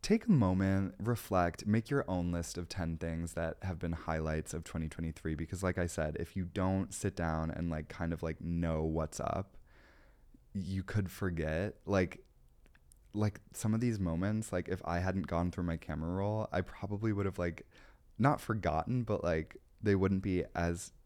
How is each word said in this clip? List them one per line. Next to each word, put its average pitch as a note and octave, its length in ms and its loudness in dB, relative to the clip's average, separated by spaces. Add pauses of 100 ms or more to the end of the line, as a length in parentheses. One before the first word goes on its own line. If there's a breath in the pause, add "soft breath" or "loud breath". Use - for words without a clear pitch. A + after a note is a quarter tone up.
Take A3+ 240 4
a A#3 60 8
moment, F#2+ 640 6
reflect, G2+ 680 2
make A2 220 2
your C#3 180 0
own F2+ 240 0
list E2+ 280 -2
of E2+ 100 -6
ten E2 300 -4
things E2 340 -4
that E2 300 -2
have F#2 160 -4
been E2+ 140 -2
highlights D#2 600 -2
of E2+ 100 -6
twenty D#2+ 240 -6
twenty-three, D#2+ 480 -4
because, D#2+ 280 -6
like F#2 160 2
I F2 80 2
said, D#2 340 -2
if - 160 -6
you F#2 80 -2
don't F#2+ 480 0
sit - 240 -4
down D#2+ 340 0
and, E2+ 200 -2
like, D#2 180 -4
kind E2+ 240 -4
of, D#2+ 100 -4
like, D#2+ 160 -4
know E2 440 0
what's D#2+ 360 -2
up, - 380 -4 (960 soft breath)
you F#2+ 300 -4
could G2 280 -2
forget. E2 680 -2 (100)
Like, F#2+ 360 2 (920)
like, G#2 260 0 (140)
some A2 180 0
of A2+ 80 2
these A#2 180 0
moments, G2 540 0
like, F2+ 160 -2
if F#2 160 -4
I E2+ 140 0
hadn't F#2 280 0
gone E2+ 240 2
through F2 140 -4
my E2 140 0
camera D#2 340 -4
roll, G#2 400 -2
I F2+ 80 2
probably G2+ 540 -4
would G2+ 100 0
have, F#2+ 140 -2
like, F2 280 -2 (520 loud breath)
not C#3 240 4
forgotten, G#2 600 0
but, G#2+ 200 0
like, D#2+ 320 0 (260)
they G#2 120 6
wouldn't F#2+ 280 4
be F#2 220 2 (100)
as E2+ 380 0 (140)